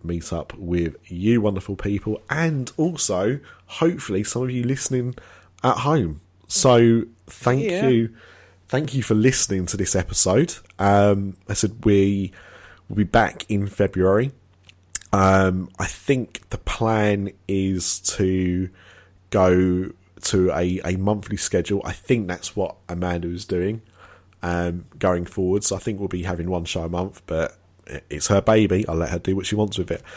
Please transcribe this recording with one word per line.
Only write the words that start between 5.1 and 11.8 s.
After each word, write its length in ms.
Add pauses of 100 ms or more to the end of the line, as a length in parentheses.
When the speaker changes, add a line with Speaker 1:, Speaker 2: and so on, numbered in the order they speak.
Speaker 1:
at 140
home. 420 (260)
So 560 (240)
thank 380
Speaker 2:
Yeah. 240
Speaker 1:
you, 260 (540)
thank 260
you 80
for 120
listening 520
to 100
this 200
episode. 580 (240)
Um, 580 (120)
I 60
said 300